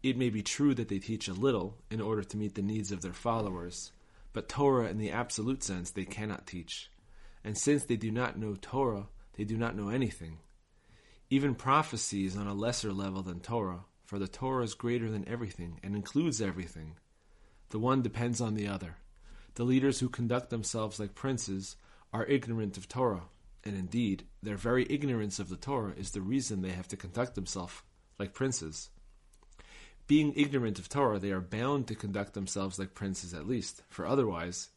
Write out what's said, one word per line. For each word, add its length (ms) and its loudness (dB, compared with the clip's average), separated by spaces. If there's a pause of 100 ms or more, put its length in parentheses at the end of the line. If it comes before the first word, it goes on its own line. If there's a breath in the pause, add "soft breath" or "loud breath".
It 160 2
may 100 4
be 140 2
true 320 6
that 140 0
they 100 0
teach 300 -4
a 40 -2
little 460 2 (100)
in 100 -4
order 260 0
to 120 -8
meet 200 -2
the 60 -2
needs 300 0
of 80 -4
their 140 -6
followers, 800 -2 (420 soft breath)
but 160 -6
Torah 400 6
in 80 -2
the 140 -2
absolute 500 -2
sense 280 -4
they 140 -4
cannot 420 -6
teach. 440 -10 (520 soft breath)
And 140 -4
since 280 4
they 120 2
do 140 -2
not 280 -2
know 160 -2
Torah, 540 -2 (260 soft breath)
they 100 -4
do 120 -2
not 200 -2
know 120 -2
anything. 520 -2 (880 soft breath)
Even 240 6
prophecy 720 2
is 100 -2
on 120 -2
a 60 -2
lesser 380 0
level 300 -2
than 180 -6
Torah, 460 -4 (180)
for 140 -8
the 100 -2
Torah 360 -2
is 100 -4
greater 360 0
than 160 -2
everything 560 -6
and 140 -2
includes 460 0
everything. 540 -4 (720 soft breath)
The 80 -4
one 240 4
depends 400 0
on 120 0
the 140 0
other. 280 -4 (580 soft breath)
The 100 0
leaders 340 6
who 100 2
conduct 420 0
themselves 500 -2
like 160 -4
princes 580 -2 (380 soft breath)
are 140 0
ignorant 500 2
of 100 -10
Torah, 380 2 (400)
and 100 -4
indeed, 500 0 (160)
their 160 -4
very 320 4
ignorance 520 0
of 80 -4
the 80 -6
Torah 400 -2
is 160 -6
the 80 -2
reason 420 0
they 80 -2
have 180 -4
to 80 -8
conduct 380 -2
themselves 480 -6 (380)
like 140 -4
princes. 560 -2 (1160 loud breath)
Being 300 8
ignorant 420 4
of 100 -10
Torah, 300 4
they 140 0
are 80 2
bound 480 0
to 80 -6
conduct 380 -4
themselves 440 -2
like 160 -6
princes 400 -4
at 140 -6
least, 400 -2
for 180 -6
otherwise 720 2